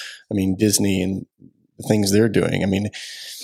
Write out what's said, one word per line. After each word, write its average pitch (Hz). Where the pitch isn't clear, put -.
I 107
mean, 95
Disney 98
and 95
the -
things 104
they're 110
doing. 92
I 95
mean, 101